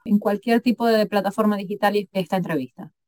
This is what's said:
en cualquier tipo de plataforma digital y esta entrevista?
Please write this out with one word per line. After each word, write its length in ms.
en 140
cualquier 440
tipo 240
de 200
plataforma 500
digital 400
y 160
esta 240
entrevista? 560